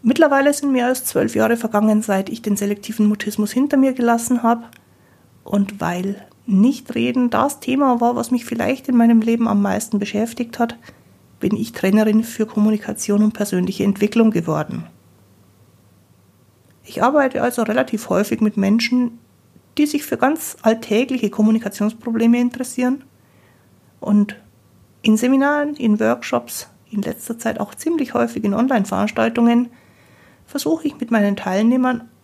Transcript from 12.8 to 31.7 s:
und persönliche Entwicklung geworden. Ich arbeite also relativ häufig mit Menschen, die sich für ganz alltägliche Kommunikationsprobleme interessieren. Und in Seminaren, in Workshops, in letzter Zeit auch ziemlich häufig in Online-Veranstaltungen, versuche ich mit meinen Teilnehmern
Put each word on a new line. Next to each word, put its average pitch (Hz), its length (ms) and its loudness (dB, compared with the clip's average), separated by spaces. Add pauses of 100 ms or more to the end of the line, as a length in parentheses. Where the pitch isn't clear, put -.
und 214 80 2
persönliche 190 500 -2
Entwicklung 208 480 2
geworden. 160 560 -4 (2000)
Ich - 180 -6
arbeite 269 400 2
also 240 200 -2
relativ 220 480 -2
häufig 214 320 0
mit 208 160 0
Menschen, 233 600 0 (600)
die 294 80 4
sich 294 180 -4
für - 140 -6
ganz - 420 -2
alltägliche 226 680 0
Kommunikationsprobleme 220 1080 0
interessieren. 247 680 -2 (960)
Und - 360 2 (640)
in 220 160 4
Seminaren, 285 600 2
in 214 220 2
Workshops, 233 680 -2 (220)
in 208 100 -6
letzter - 380 -8
Zeit 220 200 -4
auch 208 160 -8
ziemlich 320 380 -4
häufig 233 320 -2
in 202 80 0
Online-Veranstaltungen, 233 1160 0 (760)
versuche 302 400 -4
ich - 140 -6
mit 233 100 -6
meinen 202 260 2
Teilnehmern 233 680 0 (180)